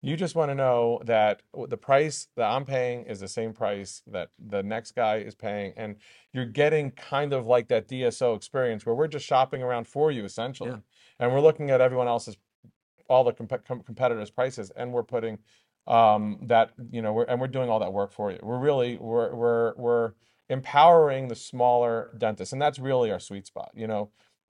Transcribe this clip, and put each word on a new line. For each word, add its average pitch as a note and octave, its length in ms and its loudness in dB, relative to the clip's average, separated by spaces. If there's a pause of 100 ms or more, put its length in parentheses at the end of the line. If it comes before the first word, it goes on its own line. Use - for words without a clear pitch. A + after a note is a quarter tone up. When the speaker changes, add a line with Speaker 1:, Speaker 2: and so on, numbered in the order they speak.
Speaker 1:
You C#3+ 160 -4
just D#3+ 180 -4
wanna D3 200 0
know A#2+ 500 2
that G#2+ 380 2 (100)
w-, C3 160 -10
the A#2+ 80 -6
price C#3+ 580 0
that A2+ 140 0
I'm C3 160 -2
paying B2 400 -4
is G2+ 140 -10
the G2 80 -10
same A2+ 260 -6
price G2+ 540 -6
that F#2+ 220 -8 (160)
the G2+ 180 -4
next A2 280 -8
guy A2 260 0
is G#2+ 180 -10
paying. G2+ 420 -8
And G#2+ 200 -12 (360)
you're B2+ 120 -4
getting D3 460 0
kind C#3+ 420 -4
of B2+ 120 -2
like A#2+ 220 4
that A2+ 200 0
D B2+ 160 -6
S A#2 180 -2
O A#2+ 120 2
experience A#2 520 -4
where A#2 100 0
we're D3+ 120 0
just C#3+ 180 -8
shopping C3 360 0
around A#2+ 260 -4
for D3+ 240 0
you A2+ 140 -6
essentially. A2+ 460 -8
Speaker 2:
Yeah. A#2 60 -12 (420)
Speaker 1:
And B2 120 2
we're C3+ 100 2
looking D3+ 280 4
at C3 100 4
everyone B2+ 280 4
else's, A#2 300 -2 (720)
all B2+ 160 6
the A#2+ 80 2
comp-, A#2+ 320 -8
com-, B2 160 -10
competitors' A#2 500 -2
prices, B2 400 -4
and B2 220 -10
we're A#2+ 100 -2
putting, A2+ 340 -6 (480)
um, G#2+ 580 4
that, A2+ 280 4 (180)
you A#2 120 -8
know, G#2+ 100 -2
we're, A#2 140 0
and B2 140 -2
we're C3 80 -4
doing C3 220 -2
all A2 100 2
that F#2+ 120 -2
work G2+ 220 -4
for G#2 180 -6
you. F2 100 -10
We're A#2 160 -6
really, B2+ 400 0
we're, A2+ 380 -2
we're, A#2 400 0
we're A#2+ 380 0 (360)
empowering C#3+ 800 6
the A#2 80 -6
smaller A#2+ 800 0
dentists, G#2+ 360 -4
and C3+ 80 -4
that's D3 180 0
really B2+ 320 0
our F2+ 80 -4
sweet G2 260 -12
spot, - 300 -14
you A2 120 -8
know. G#2 220 -4 (400)